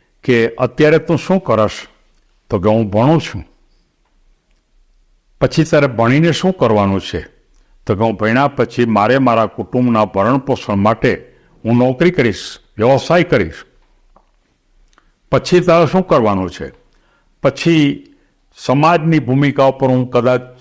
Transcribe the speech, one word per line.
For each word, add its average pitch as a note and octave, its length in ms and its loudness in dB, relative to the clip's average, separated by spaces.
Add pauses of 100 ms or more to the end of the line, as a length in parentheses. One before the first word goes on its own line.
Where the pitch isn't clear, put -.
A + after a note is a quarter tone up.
(240)
કે, A#2 240 2
"અત્યારે D3+ 500 0
તું D#3 200 -2
શું F#3 220 -2
કરસ?" G#2+ 300 0 (800)
તો A2 80 -2
કે, F2+ 100 0
"હું A2 220 0
ભણું B2+ 300 2
છું." - 240 -10 (2000)
"પછી D#3 240 0
તારે D3 220 2
ભણીને B2+ 460 0
શું F#3 200 -2
કરવાનું G#2 480 0
છે?" - 200 -8 (680)
તો A2 80 -2
કે, G2 80 -4
"હું A2+ 120 0
ભણ્યા A2+ 340 0
પછી A#2+ 360 -2
મારે A2+ 340 2
મારા A#2 280 2
કુટુંબના A#2 580 -2
ભરણપોષણ A2 720 -2
માટે G#2+ 600 -2 (300)
હું A#2 120 0
નોકરી B2+ 340 2
કરીશ, A#2+ 480 -4 (180)
વ્યવસાય C3+ 460 2
કરીશ." G2 320 -2 (1800)
"પછી C#3+ 300 2
તારે E3+ 260 4
શું F#3 200 0
કરવાનું G2+ 440 0
છે?" C#2+ 220 -14 (680)
"પછી D3 640 0 (500)
સમાજની D#3 640 0
ભૂમિકા C3+ 460 0
ઉપર C3+ 220 0
હું B2+ 240 0
કદાચ B2+ 300 0 (200)